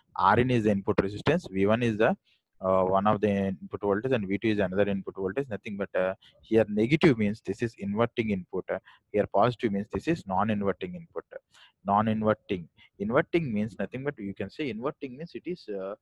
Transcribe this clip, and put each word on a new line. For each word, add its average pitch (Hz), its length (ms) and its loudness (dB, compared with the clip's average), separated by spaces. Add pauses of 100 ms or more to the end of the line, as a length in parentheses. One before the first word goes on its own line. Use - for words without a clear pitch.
(160)
R 98 240 6
in 127 100 2
is 120 140 2
the 104 80 4
input 98 300 0
resistance, 107 500 0
V 95 160 2
one 113 160 2
is 113 140 0
the, 127 200 4 (440)
uh, 95 220 4
one 95 240 2
of 107 140 2
the 107 80 2
input 98 520 -2
voltage, 104 300 0
and 110 160 0
V 98 120 -2
two 113 100 0
is 104 100 2
another 95 300 2
input 98 260 -6
voltage. 98 340 -4
Nothing 101 280 -8
but, 98 220 -6
uh, 92 160 0 (260)
here 110 260 4
negative 117 500 4
means 107 280 -2
this - 160 -4
is 117 160 -4
inverting 107 540 -2
input. 92 380 -4
Uh, 95 100 -4 (320)
here 101 220 2
positive 117 380 2
means 98 220 -4
this 98 140 -4
is 165 180 -2
non-inverting 98 680 -2
input. 82 280 -12 (600)
Non-inverting, 107 840 0 (320)
inverting 131 540 0
means 104 240 -2
nothing 120 260 -6
but 143 140 -6
you 98 160 -10
can 98 160 -8
say 151 200 -6
inverting 123 480 -8
means 165 180 -12
it 110 100 -12
is, 175 240 -10
uh, 98 320 -6